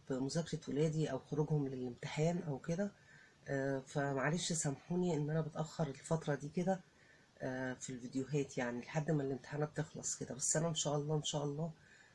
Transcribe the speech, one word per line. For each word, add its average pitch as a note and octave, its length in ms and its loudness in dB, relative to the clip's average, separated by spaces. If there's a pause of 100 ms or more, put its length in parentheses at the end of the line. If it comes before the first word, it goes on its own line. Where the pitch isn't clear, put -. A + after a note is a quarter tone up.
مذاكرة C#3 580 0
ولادي D3+ 440 2
أو C3 80 0
خروجهم D3 480 2
للامتحان C3+ 800 0
أو C3+ 120 -2
كده. F#3+ 320 0 (560)
آه، C3+ 320 2
فمعلش C#3+ 760 2
سامحوني E3 640 0
إن D3 120 2
أنا D#3+ 120 2
بتأخر D#3 460 -2
الفترة D3 480 0
دي D3 140 -6
كده، F3+ 300 2 (600)
آه، B2+ 320 -2
في - 160 -10
الفيديوهات C3 680 -2
يعني A#2+ 240 -2
لحد D3+ 300 0
ما D3 120 4
الامتحانات D3 520 -2
تخلص - 400 -4
كده. - 200 -6
بس - 220 2
أنا D#3+ 100 2
إن D#3+ 80 0
شاء D3 200 2
الله، D3+ 200 2
إن D3 80 2
شاء C#3+ 200 -2
الله، D3 280 -2 (440)